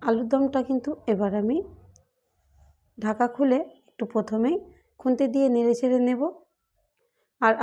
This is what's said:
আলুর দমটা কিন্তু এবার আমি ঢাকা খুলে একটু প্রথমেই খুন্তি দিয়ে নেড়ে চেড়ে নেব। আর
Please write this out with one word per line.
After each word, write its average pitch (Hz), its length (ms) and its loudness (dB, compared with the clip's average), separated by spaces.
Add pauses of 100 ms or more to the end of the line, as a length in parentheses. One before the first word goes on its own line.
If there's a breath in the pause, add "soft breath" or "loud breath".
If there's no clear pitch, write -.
আলুর 226 300 -2
দমটা 269 320 2
কিন্তু 262 260 -4 (180)
এবার 202 240 0 (100)
আমি 226 160 0 (1400)
ঢাকা 220 280 -2 (100)
খুলে 269 240 2 (280)
একটু - 160 -10 (100)
প্রথমেই 220 420 0 (440 soft breath)
খুন্তি 262 280 0
দিয়ে 269 220 2
নেড়ে 240 260 2
চেড়ে 254 320 0
নেব। 247 140 0 (1200)
আর 226 220 4